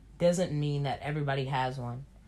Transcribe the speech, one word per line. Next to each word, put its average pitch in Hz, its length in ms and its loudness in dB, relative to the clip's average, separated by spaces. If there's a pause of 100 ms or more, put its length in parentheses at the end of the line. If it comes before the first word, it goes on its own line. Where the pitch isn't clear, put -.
(180)
doesn't 175 400 4
mean 147 260 0
that 131 180 -2
everybody 139 440 -2
has 131 320 0
one 123 280 -8 (220)